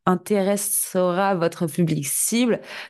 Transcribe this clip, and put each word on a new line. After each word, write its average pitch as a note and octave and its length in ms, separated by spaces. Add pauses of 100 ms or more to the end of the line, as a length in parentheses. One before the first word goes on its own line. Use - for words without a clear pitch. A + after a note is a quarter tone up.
intéressera F#3+ 1300
votre E3+ 320
public D#3 400
cible. A3+ 560 (280)